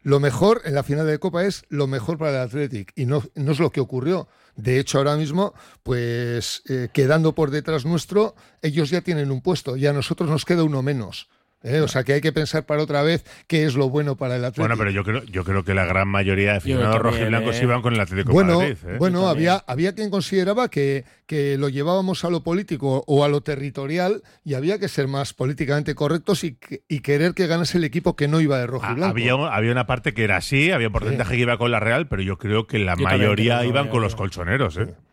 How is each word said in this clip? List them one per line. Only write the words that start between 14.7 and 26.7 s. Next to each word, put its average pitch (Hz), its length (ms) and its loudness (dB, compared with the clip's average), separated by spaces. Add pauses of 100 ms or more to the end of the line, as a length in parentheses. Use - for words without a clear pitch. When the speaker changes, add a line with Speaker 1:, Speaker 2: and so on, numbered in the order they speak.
Speaker 2:
pero 104 140 2
yo 98 120 0
creo, 110 200 -2
yo 92 200 -6
creo 95 200 0
que 95 100 0
la 95 120 2
gran 95 220 2
mayoría 98 420 2
de 104 40 2
Speaker 3:
Yo 104 40 0
Speaker 2:
aficionados 120 380 2
Speaker 3:
también, 113 180 2
Speaker 2:
rojiblancos 113 420 0
Speaker 3:
¿eh? 123 80 0
Speaker 2:
iban 120 180 2
con 120 120 0
el 110 60 2
Atlético 98 340 0
Speaker 1:
Bueno, 180 260 6
Speaker 2:
de 147 140 0
Madrid, 92 40 -8 (100)
¿eh? 92 120 -6
Speaker 1:
bueno, 180 220 2
Speaker 3:
Yo 190 80 2
también. 160 220 2
Speaker 1:
había, 196 160 0
había 165 280 -2
quien 214 140 -6
consideraba 196 600 0
que, 139 360 -2 (200)
que 143 320 -2
lo 143 120 0
llevábamos 175 560 -2
a 170 40 -2
lo 170 140 -2
político 139 640 -2
o 143 160 4
a 147 60 4
lo 147 120 0
territorial 147 800 -4 (220)
y 147 100 -6
había 160 260 -2
que 190 80 -4
ser 139 200 -2
más 139 260 -4
políticamente 143 640 -2
correctos 160 480 0
y 147 120 -6
que, - 320 -16